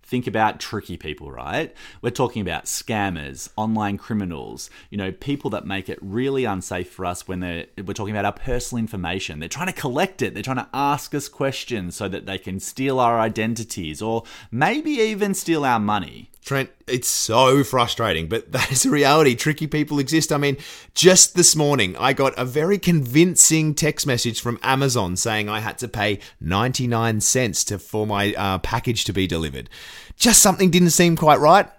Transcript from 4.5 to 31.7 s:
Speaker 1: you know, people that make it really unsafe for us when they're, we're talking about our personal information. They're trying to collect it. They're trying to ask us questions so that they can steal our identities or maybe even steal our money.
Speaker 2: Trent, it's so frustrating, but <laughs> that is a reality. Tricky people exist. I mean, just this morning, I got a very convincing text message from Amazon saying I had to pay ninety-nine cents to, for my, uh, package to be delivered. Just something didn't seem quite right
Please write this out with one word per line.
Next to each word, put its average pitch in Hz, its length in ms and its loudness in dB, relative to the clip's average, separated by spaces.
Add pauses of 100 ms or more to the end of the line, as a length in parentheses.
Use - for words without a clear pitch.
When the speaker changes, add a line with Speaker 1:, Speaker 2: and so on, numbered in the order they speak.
Speaker 1:
you - 80 -10
know, 95 140 -4
people 139 380 -6
that 104 160 -6
make 95 240 -6
it - 120 -10
really 127 440 -2
unsafe 92 440 -6
for - 160 -10
us 90 220 -6
when 92 140 -6
they're, 87 240 -6 (200)
we're 98 80 -8
talking 104 220 -6
about 101 80 -2
our 101 80 0
personal 123 480 -6
information. 92 600 -6
They're 78 100 -10
trying 156 180 -8
to 185 60 -8
collect 151 480 -4
it. 110 120 -2
They're - 80 -10
trying 131 160 -6
to 117 160 -8
ask 143 400 -2
us 143 140 -6
questions 120 720 -6
so 104 100 -4
that 92 180 -8
they 98 120 -8
can 95 240 -8
steal 131 400 -2
our 117 180 4
identities 107 840 -4
or 113 220 -4 (260)
maybe 226 420 -2
even 214 420 0
steal 160 320 0
our 123 140 2
money. 98 520 -4 (160)
Speaker 2:
Trent, 135 220 -2 (180)
it's 127 220 -2
so 131 560 4
frustrating, 110 640 0
but 113 220 -4
<laughs> - 20 -6
that - 180 -2
is 131 140 2
a 269 40 2
reality. 143 460 6
Tricky 156 320 -2
people 147 320 -2
exist. 147 320 0
I 151 60 2
mean, 143 180 0 (400)
just 180 400 8
this 170 220 6
morning, 139 400 2
I 127 160 2
got 135 240 2
a 123 80 -2
very 156 340 0
convincing 156 960 4
text 151 320 -2
message 120 320 -2
from 120 240 -6
Amazon 123 540 2
saying 107 320 -2
I 107 100 -4
had 107 200 -8
to 123 100 -8
pay 104 300 -2 (200)
ninety-nine 113 800 0
cents 117 460 0
to, 104 120 -6
for 107 300 -4
my, 101 280 0
uh, 95 240 -2
package 117 440 -2
to - 80 -4
be 95 160 0
delivered. 78 420 -6 (460)
Just - 260 4
something 190 300 4
didn't 175 200 6
seem 170 260 4
quite 151 240 6
right 170 380 8